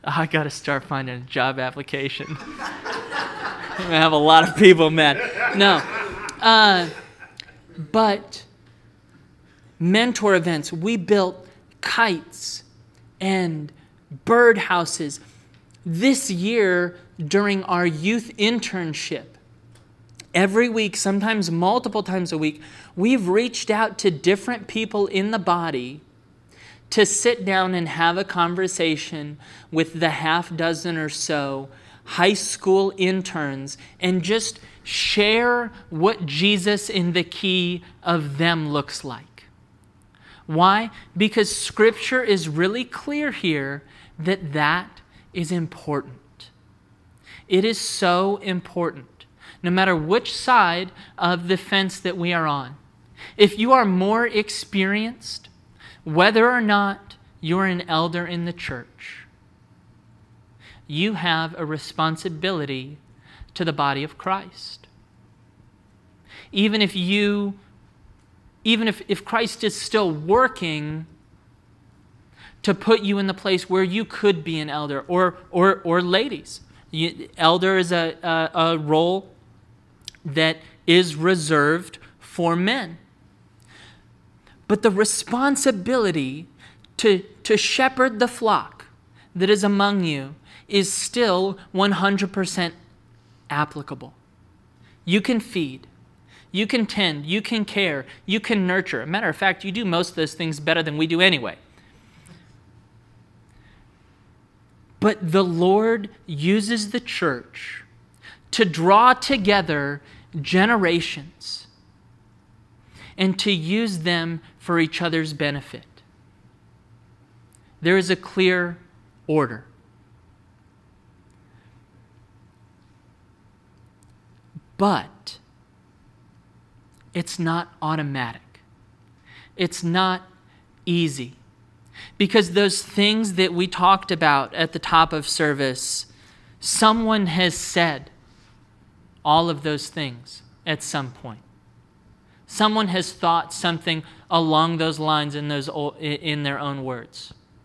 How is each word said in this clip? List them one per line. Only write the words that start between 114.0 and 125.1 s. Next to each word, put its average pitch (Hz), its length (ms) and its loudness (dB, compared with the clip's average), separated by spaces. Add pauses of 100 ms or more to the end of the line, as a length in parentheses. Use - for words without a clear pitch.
them 165 400 -2 (180)
for 175 200 -2
each 165 240 0
other's 160 300 -2
benefit. 143 540 -6 (2000)
There 175 140 4
is 185 140 2
a 180 60 2
clear 180 640 0 (480)
order. 135 380 0 (4000)
But - 640 -2 (1700)